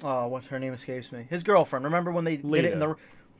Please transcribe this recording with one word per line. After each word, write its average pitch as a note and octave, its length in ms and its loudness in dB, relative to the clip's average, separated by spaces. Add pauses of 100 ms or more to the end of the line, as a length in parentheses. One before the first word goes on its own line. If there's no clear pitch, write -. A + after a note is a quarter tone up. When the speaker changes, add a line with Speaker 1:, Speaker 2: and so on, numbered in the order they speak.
Speaker 1:
oh, C3 240 0
what's B2+ 220 -6
her C3+ 100 -6
name C3 160 -6
escapes B2+ 380 -10
me? A#2+ 180 -12
His F3 140 -4
girlfriend. E3 400 4
Remember E3+ 260 0
when E3+ 140 0
they E3 120 0
did C#3+ 80 -6
it - 0 -
in D3 60 -2
Speaker 2:
Lita. E3 280 4
Speaker 1:
the, D#3 180 0 (440)